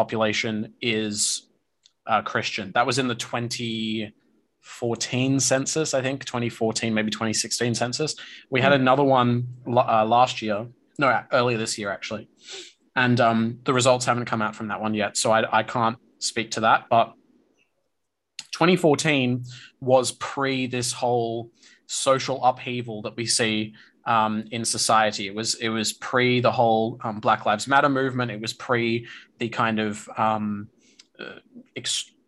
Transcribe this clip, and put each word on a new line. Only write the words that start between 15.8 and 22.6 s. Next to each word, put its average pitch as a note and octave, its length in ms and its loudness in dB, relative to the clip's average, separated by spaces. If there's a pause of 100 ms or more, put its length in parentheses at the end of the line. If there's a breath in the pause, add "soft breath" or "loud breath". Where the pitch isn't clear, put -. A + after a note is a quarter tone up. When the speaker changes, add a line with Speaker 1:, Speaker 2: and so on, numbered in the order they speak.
Speaker 1:
speak A2+ 320 -6
to - 80 -4
that. A2+ 300 2
But A2+ 240 4 (1400)
twenty F3 240 4
fourteen C3+ 720 2 (340 loud breath)
was B2+ 320 2
pre C3+ 560 -4
this B2 240 -4
whole A#2+ 600 -4 (360 soft breath)
social C3 560 -2
upheaval B2 600 -2